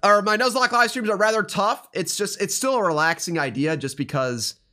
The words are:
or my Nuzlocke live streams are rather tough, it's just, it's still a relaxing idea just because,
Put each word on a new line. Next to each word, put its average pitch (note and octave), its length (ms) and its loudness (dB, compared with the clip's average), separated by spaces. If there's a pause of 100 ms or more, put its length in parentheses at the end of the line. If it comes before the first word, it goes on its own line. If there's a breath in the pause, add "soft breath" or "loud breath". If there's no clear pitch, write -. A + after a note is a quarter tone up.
or G#3 180 6
my G#3+ 140 2
Nuzlocke B3 340 0
live A#3 200 2
streams A3+ 200 -4
are G3+ 60 0
rather G#3+ 260 2
tough, G#3 500 -2
it's - 240 -4
just, G3+ 240 -4
it's G3+ 140 -2
still C4 220 0
a G#3+ 80 0
relaxing E3 520 0
idea C#3+ 400 -2
just C3+ 200 -6
because, B2+ 580 -4 (180)